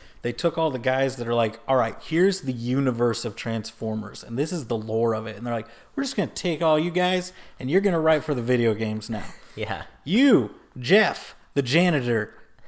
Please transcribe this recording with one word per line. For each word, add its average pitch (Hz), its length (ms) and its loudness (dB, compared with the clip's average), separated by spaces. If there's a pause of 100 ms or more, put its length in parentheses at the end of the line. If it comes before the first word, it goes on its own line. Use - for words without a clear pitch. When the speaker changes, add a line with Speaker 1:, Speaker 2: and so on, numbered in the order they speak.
(240)
Speaker 1:
they 120 100 -2
took - 240 -2
all 160 140 0
the 127 80 -4
guys 131 380 0
that 120 100 -6
are 117 80 0
like, 113 320 0
"All 135 100 4
right, 113 240 0
here's 180 400 2
the 135 100 -4
universe 120 760 0
of 107 100 -6
Transformers, 110 880 -6
and 117 140 -8
this 160 140 -2
is 165 140 -4
the 117 120 -2
lore 110 360 0
of 110 140 -4
it." 104 100 -10
And 113 80 -10
they're 120 80 -4
like, 113 140 -4 (280)
"We're 269 80 -2
just 269 140 -4
gonna 175 140 0
take 170 300 -4
all 156 180 4
you 170 120 -2
guys, 180 400 0 (280)
and 131 100 -6
you're 165 100 4
gonna 190 220 2
write 156 220 4
for 151 100 -2
the 123 80 0
video 117 320 4
games 107 360 -4
now." 107 200 -6
Speaker 2:
<laughs> - 40 -12 (220)
Yeah. 107 280 -6 (220)
Speaker 1:
You, 190 500 4 (220)
Jeff, 160 580 2 (180)
the 143 80 2
janitor, 127 720 0 (340)